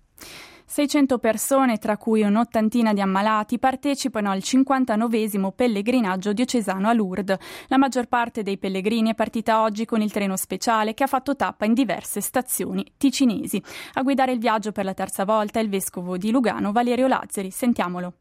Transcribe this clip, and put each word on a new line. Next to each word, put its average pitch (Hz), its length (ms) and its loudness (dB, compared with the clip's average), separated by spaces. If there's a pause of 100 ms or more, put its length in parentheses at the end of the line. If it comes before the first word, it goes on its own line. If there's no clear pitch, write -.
(680)
Seicento 277 520 2
persone, 233 600 2
tra 208 200 -2
cui 220 240 2
un'ottantina 220 720 2
di 202 80 0
ammalati, 214 560 0
partecipano 262 720 0
al 190 120 -2
cinquantanovesimo 220 1120 2
pellegrinaggio 208 800 0
diocesano 202 560 0
a 240 60 4
Lourdes. 190 720 -2
La 262 100 0
maggior 262 300 2
parte 240 360 -2
dei 196 140 -2
pellegrini 214 540 0
è 220 40 -2
partita 220 460 0
oggi 220 240 0
con 220 160 0
il 214 100 0
treno 196 260 -2
speciale 214 580 -2
che 277 100 0
ha 262 40 2
fatto 277 280 -2
tappa 190 300 -2
in 226 80 4
diverse 202 480 -2
stazioni - 720 -4
ticinesi. 233 680 2 (320)
A 269 80 0
guidare 262 300 2
il 247 60 -2
viaggio 220 340 0
per 190 140 -4
la 190 80 -4
terza 190 300 -4
volta 208 340 0
è 226 40 2
il 220 60 -2
vescovo 185 480 -4
di 202 140 -2
Lugano, 214 420 0
Valerio 240 360 2
Lazzari. 196 420 -2
Sentiamolo. 180 720 -2